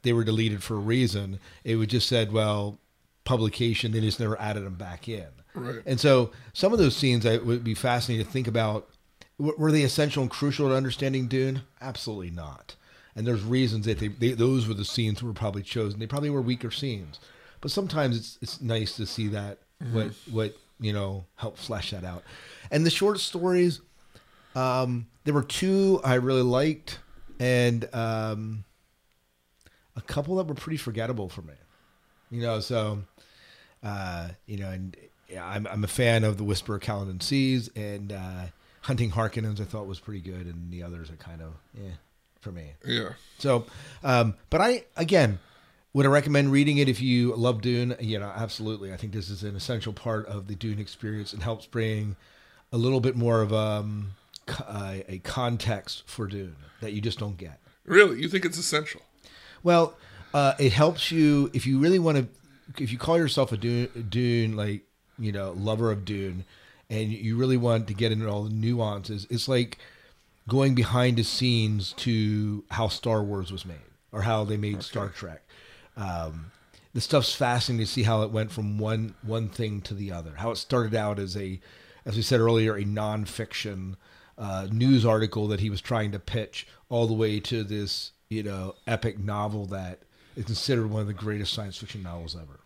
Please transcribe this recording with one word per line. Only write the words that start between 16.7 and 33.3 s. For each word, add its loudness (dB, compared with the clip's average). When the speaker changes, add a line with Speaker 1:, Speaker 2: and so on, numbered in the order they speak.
Speaker 1:
scenes. -8
But -4
sometimes 0
it's, -10
it's -10
nice -2
to -6
see -4
that, -6
Speaker 2:
Mm-hmm. -6
Speaker 1:
what, -2
what, -2
you -2
know, -4
help -10
flesh -6
that -8
out. -10
And 4
the 4
short 2
stories, 2
um, 0
there 2
were 4
two 4
I 4
really 4
liked, 0
and, 2
um, -4
a -10
couple -4
that 0
were -6
pretty -6
forgettable -6
for -14
me. -18
You -6
know, 0
so, -2